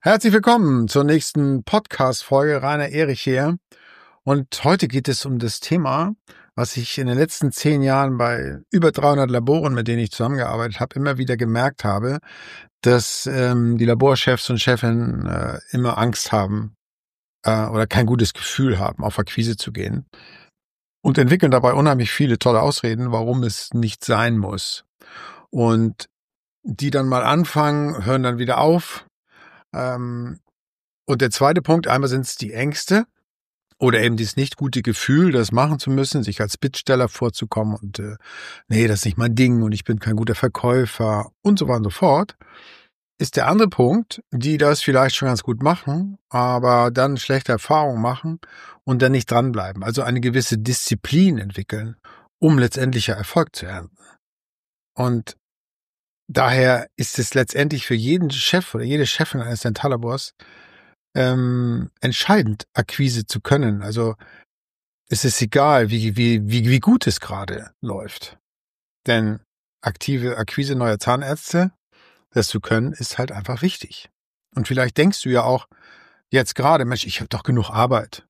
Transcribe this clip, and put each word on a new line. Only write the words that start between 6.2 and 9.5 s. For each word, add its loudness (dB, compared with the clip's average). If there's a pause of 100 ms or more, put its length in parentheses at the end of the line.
was -4
ich -8
in -2
den 0
letzten 0
zehn 0
Jahren 2
bei -2 (100)
über 4
dreihundert 2
Laboren, 2